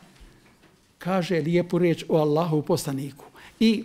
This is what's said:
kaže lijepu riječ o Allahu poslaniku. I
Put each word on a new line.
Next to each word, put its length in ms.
kaže 420
lijepu 380
riječ 300
o 100
Allahu 440
poslaniku. 600
I 240